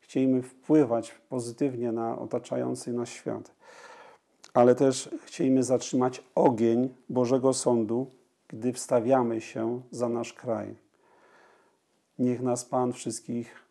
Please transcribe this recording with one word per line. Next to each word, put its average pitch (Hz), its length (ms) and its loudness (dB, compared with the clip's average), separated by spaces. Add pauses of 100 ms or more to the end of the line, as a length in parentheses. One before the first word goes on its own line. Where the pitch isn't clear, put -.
Chciejmy 131 420 0
wpływać 127 720 2 (140)
pozytywnie 120 640 -4
na 117 260 -4
otaczający 123 760 -6
nas 120 160 -4
świat. - 420 -10 (1040)
Ale 123 200 8
też 131 360 2 (140)
chciejmy 131 380 0
zatrzymać 127 640 0 (100)
ogień 123 600 2 (140)
Bożego 127 440 2
Sądu, 120 540 0 (420)
gdy 120 240 -4
wstawiamy 120 680 0
się 117 400 -6 (100)
za 120 180 -4
nasz 120 240 -6
kraj. 104 420 -6 (1400)
Niech 123 240 -2
nas 123 220 -4
Pan 123 280 -2
wszystkich 117 800 -10